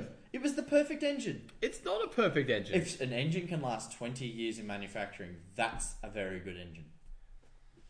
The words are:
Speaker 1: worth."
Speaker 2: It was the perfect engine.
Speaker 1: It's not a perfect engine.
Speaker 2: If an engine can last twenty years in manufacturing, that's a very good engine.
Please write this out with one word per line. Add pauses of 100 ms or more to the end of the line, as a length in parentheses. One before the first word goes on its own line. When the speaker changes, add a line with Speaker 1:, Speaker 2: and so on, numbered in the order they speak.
Speaker 1:
worth." (240)
Speaker 2:
It
was
the
perfect
engine. (200)
Speaker 1:
It's
not
a
perfect
engine.
Speaker 2:
If
an
engine
can
last
twenty
years
in
manufacturing, (200)
that's
a
very
good
engine. (1040)